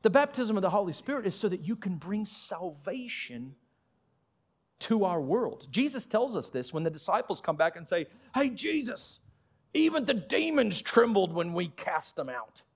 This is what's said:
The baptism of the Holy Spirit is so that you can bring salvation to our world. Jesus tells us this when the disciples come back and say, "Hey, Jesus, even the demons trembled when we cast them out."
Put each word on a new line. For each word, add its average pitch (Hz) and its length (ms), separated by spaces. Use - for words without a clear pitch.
The 220 80
baptism 254 480
of 190 40
the 185 80
Holy 180 240
Spirit 262 320
is 185 100
so - 140
that 175 160
you 214 100
can 185 200
bring 196 300
salvation 165 1300
to 220 260
our 175 160
world. 147 500
Jesus 254 340
tells 233 300
us 135 140
this 127 240
when 160 100
the 165 60
disciples 175 520
come 156 140
back 165 200
and 170 120
say, 170 200
"Hey, 269 160
Jesus, - 720
even 311 320
the 277 80
demons 277 680
trembled 202 520
when 170 200
we 175 160
cast - 460
them 131 140
out." 120 320